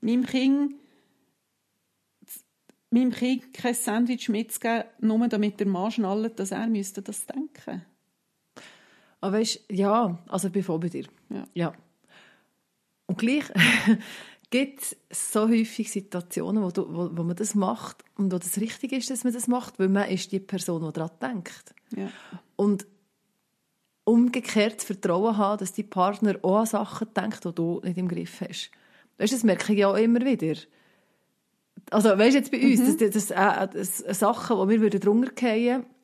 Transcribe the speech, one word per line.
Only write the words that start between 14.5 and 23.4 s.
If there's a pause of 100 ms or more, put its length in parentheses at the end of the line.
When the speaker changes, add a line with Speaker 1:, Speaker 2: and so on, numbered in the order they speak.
Speaker 2:
gibt's (160)
so
häufig
Situationen,
wo
du,
wo,
wo
man
das
macht (120)
und
wo
das
richtig
ist,
dass
man
das
macht,
weil
man
ist
die
Person,
die
daran (100)
denkt. (220)
Speaker 1:
Ja. (460)
Speaker 2:
Und (1200)